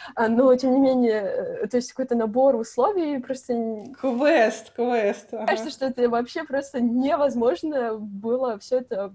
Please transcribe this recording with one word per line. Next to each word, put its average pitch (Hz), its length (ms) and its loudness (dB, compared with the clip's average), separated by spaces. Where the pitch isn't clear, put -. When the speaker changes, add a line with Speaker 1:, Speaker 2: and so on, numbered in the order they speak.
Speaker 1:
А, 226 140 2
но, 254 260 6
тем 254 160 0
не 262 80 4
менее, 247 440 4
э, - 440 -4
то - 80 -4
есть 247 160 -2
какой-то 262 240 -4
набор 240 400 2
условий 294 640 -2
просто 254 320 -8
н- 226 440 -4
Speaker 2:
Квест, 254 800 2
квест, 233 600 -2
ага. 226 120 -8
Speaker 1:
Кажется, 254 260 -2
что 269 160 -6
это 247 220 0
вообще 240 360 -4
просто 277 340 -6
невозможно 254 1200 0
было 220 640 -4
всё - 180 -4
это 202 380 -6